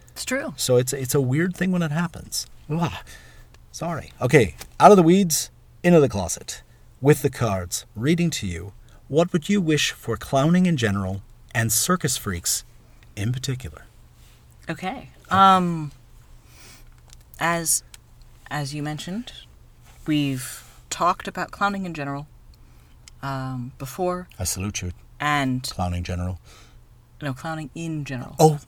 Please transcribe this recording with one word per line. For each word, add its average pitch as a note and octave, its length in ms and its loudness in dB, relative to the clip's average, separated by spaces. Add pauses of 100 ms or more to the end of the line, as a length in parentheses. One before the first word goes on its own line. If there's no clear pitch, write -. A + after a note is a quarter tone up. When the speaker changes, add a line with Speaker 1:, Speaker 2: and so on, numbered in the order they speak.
(120)
Speaker 1:
It's - 140 -12
true. C4+ 320 -6
Speaker 2:
So - 180 2
it's, B2+ 160 2
it's C3+ 240 -4
a C#3+ 60 4
weird D3+ 340 0
thing F#3 160 0
when F3+ 100 2
it D#3 100 -2
happens. - 560 -4 (220)
Ugh. D#3 220 0 (800)
Sorry. E3 400 -8 (100)
Okay, B2 340 4 (220)
out F3 140 12
of G3+ 60 12
the F3+ 60 6
weeds, F3 480 4 (320)
into F3 180 8
the C3+ 80 4
closet. - 540 -6 (380)
With C#3+ 200 6
the - 80 0
cards, F#2+ 560 -4 (100)
reading D#3+ 360 0
to - 160 -6
you, F2 240 -8 (380)
what E3 240 2
would F3+ 160 -2
you G3+ 100 4
wish D#3 320 0
for - 240 -6
clowning D#3+ 520 2
in E3 100 2
general G2 440 -2 (320)
and A#2 180 0
circus - 460 0
freaks - 460 -4 (520)
in G#2+ 180 -2
particular? B2+ 500 -8 (840)
Speaker 1:
Okay. F3 400 -10 (180)
Speaker 2:
Okay. F3+ 80 0
Speaker 1:
Um, F3+ 560 6 (1500)
as, E3 440 -2 (640)
as C#3+ 240 -6
you D3 100 -6
mentioned, E3 480 -8 (760)
we've C#3+ 580 -2 (260)
talked F3 380 -2
about F#3 240 -8
clowning G3+ 340 -4
in E3+ 80 -8
general, C#3+ 340 -8 (920)
um, C3 560 -8
before. F3+ 500 -6 (120)
Speaker 2:
I - 40 -4
salute - 380 -4
you. F2+ 100 -6 (280)
Speaker 1:
And C3+ 440 0
Speaker 2:
Clowning F2 400 -4
general. F2+ 360 -6 (840)
Speaker 1:
No, C#3 120 -6
clowning D#3 400 -8
in D#3+ 300 -6
general. B2+ 360 -10
Speaker 2:
Oh, D#3 280 6